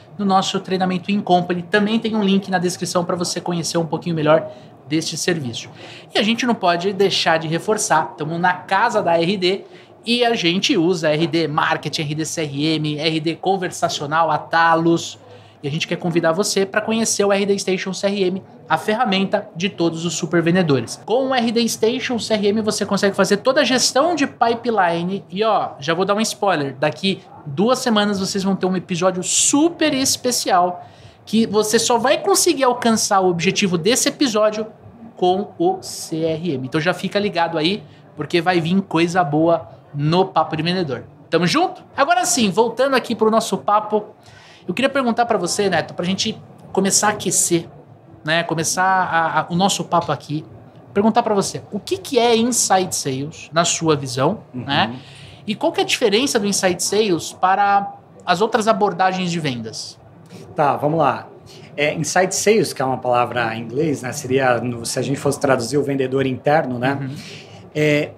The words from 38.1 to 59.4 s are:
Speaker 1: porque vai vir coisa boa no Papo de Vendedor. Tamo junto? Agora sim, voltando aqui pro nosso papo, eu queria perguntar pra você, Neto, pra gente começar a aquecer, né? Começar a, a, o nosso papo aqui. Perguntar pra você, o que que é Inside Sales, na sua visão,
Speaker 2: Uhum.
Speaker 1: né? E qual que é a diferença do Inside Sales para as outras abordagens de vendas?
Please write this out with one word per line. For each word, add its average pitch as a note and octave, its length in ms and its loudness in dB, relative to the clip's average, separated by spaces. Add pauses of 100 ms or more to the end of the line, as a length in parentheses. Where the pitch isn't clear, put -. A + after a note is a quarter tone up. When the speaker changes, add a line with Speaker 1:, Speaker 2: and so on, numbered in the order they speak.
Speaker 1:
porque D3+ 240 -2
vai F3 220 2
vir F3+ 220 2
coisa E3+ 420 0
boa E3 420 2 (260)
no D#3 300 2
Papo E3 320 0
de D#3 80 -4
Vendedor. E3+ 400 -2 (260)
Tamo E3 160 2
junto? E4+ 380 0 (140)
Agora E4+ 280 2
sim, A3 240 2
voltando B3 460 2
aqui A#3 180 -2
pro A3 160 2
nosso A3 280 0
papo, G#3+ 480 0 (640)
eu F#3 60 -4
queria C4 160 -4
perguntar A#3+ 360 -2
pra A3+ 120 0
você, F#3 320 -2
Neto, D3+ 240 -2
pra F3 120 -6
gente F#3+ 340 -4 (320)
começar G3 360 0
a G#3+ 40 4
aquecer, E3+ 560 -2 (560)
né? E3 200 0
Começar E3 400 -2
a, E3 580 2
a, D#3 80 -8
o F3 60 -4
nosso F#3 280 0
papo E3+ 280 0
aqui. D3 340 -6 (480)
Perguntar A3 280 4
pra A3 140 -2
você, E3 260 -2 (100)
o G#3 80 -6
que - 180 -4
que C#4 200 -4
é A#3 200 6
Inside A3 580 2
Sales, C#3 560 -6
na E3 140 2
sua D#3+ 300 2
visão, C3+ 440 0 (140)
Speaker 2:
Uhum. B2+ 100 -8
Speaker 1:
né? F3 320 0 (500)
E G#3 80 -4
qual D#4 180 -2
que G4 100 -2
é - 20 0
a - 20 0
diferença A#3+ 540 0
do G3+ 60 0
Inside F#3 360 0
Sales G3 520 0
para G3+ 600 2 (320)
as F3 160 0
outras A3+ 260 2
abordagens F#3 640 0
de E3+ 80 -2
vendas? A#2+ 600 -6 (560)